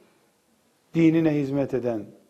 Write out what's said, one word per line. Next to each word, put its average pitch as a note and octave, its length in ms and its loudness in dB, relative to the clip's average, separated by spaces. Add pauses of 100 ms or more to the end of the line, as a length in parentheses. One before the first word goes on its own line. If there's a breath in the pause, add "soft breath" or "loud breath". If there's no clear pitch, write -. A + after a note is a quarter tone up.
(960 soft breath)
dinine D#3+ 400 2
hizmet C#3 400 -2
eden A#2 320 -4 (240)